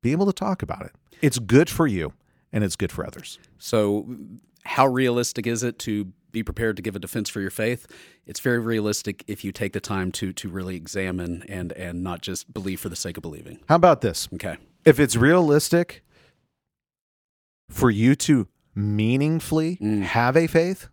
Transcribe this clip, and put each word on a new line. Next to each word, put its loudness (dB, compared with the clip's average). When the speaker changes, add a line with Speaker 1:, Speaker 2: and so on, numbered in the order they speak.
Speaker 1:
Be 2
able 2
to 2
talk -2
about -8
it. -16
It's 2
good 6
for 2
you, -2
and 0
it's -2
good -4
for -6
others. -16
Speaker 2:
So 0
how 4
realistic 0
is -2
it -4
to -4
be -6
prepared -2
to -12
give -6
a -6
defense -6
for -8
your -4
faith? -4
It's -12
very 2
realistic -2
if -10
you -4
take -6
the -4
time -4
to, -6
to -10
really -8
examine -6
and, -8
and -8
not -8
just -10
believe -8
for -8
the -10
sake -8
of -16
believing. -14
Speaker 1:
How 6
about 6
this? -2
Speaker 2:
Okay. -8
Speaker 1:
If 8
it's 2
realistic 4
for 4
you 6
to 2
meaningfully 0
Speaker 2:
Mm. 0
Speaker 1:
have 2
a 4
faith 0